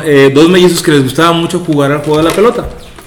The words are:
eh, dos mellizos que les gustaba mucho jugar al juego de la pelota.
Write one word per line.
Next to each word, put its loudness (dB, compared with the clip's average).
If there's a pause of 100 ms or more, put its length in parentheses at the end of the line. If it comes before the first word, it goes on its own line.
eh, 2
dos 4
mellizos 2
que -2
les 2
gustaba -2
mucho -4
jugar -2
al -2
juego -2
de 0
la 0
pelota. 0 (400)